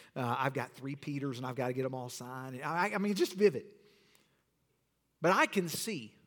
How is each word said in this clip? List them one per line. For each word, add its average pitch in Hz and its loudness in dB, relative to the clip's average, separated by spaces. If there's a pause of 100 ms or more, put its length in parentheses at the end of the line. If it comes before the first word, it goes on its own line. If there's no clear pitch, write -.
(140)
uh, 127 0
"I've 135 2
got 127 -4
three 135 -8
Peters 139 -4
and 131 -6
I've 123 -4
gotta 127 0
get 131 0
'em 127 -4
all 123 -8
signed." 127 -10
I, 151 -4
I, 180 2
I 208 0
mean, 208 2
just 339 0
vivid. 185 4 (1600)
But 165 6
I 285 6
can 180 -2
see 147 -6 (140)